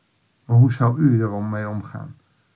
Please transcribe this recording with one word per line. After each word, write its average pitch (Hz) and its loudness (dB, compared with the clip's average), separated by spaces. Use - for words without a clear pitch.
Maar 120 2
hoe 123 6
zou 123 -2
u 127 4
er 110 -2
om 104 -6
mee 107 -6
omgaan? 104 -12